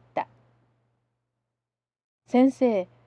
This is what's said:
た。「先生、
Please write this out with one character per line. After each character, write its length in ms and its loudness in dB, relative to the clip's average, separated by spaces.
た。 140 -8
「先 240 2
生、 360 -2